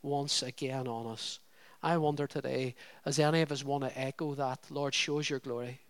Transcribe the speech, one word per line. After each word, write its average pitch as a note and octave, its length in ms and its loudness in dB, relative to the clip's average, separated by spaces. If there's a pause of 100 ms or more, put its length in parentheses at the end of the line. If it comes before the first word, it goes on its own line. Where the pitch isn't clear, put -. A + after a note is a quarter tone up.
once C#3+ 420 0
again C3 460 -4
on A#2 180 -4
us. - 320 -8 (420)
I E3 140 4
wonder D3 320 2
today, C3 480 -2 (300)
does C#3 120 2
any D#3 260 6
of D3 100 0
us C#3 100 -4
want C#3 220 0
to - 120 -4
echo C#3 380 -4
that, C3 340 -2
"Lord, C#3+ 240 -2
show D3 260 2
us D3 100 -2
your C3+ 100 0
glory"? B2 400 -6 (100)